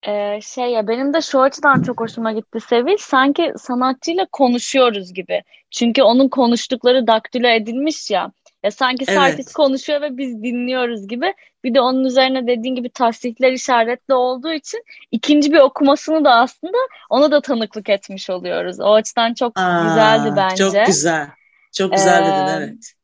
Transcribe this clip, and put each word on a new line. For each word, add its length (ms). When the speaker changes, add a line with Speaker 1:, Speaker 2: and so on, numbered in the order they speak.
Speaker 1:
Ee, 360
şey 280
ya, 180
benim 260
de 60
şu 200
açıdan 420
çok 180
hoşuma 320
gitti 280
Sevil. 360
Sanki 600
sanatçıyla 760
konuşuyoruz 840
gibi. 280
Çünkü 320
onun 260
konuştukları 800
daktilo 420
edilmiş 640
ya. 220
Ya 80
sanki 380
Speaker 2:
Evet. 100
Speaker 1:
Sarkis 340
konuşuyor 480
ve 160
biz 260
dinliyoruz 680
gibi. 260
Bir 100
de 60
onun 240
üzerine 420
dediğin 280
gibi 160
tasdikler 600
işaretli 600
olduğu 380
için 320
ikinci 420
bir 60
okumasını 640
da 100
aslında 440
ona 200
da 100
tanıklık 480
etmiş 420
oluyoruz. 500
O 120
açıdan 420
çok 240
Speaker 2:
Aa, 240
Speaker 1:
güzeldi 540
bence. 280
Speaker 2:
çok 220
güzel. 420
Çok 200
güzel 300
dedin, 300
Speaker 1:
Ee, 120
Speaker 2:
evet. 280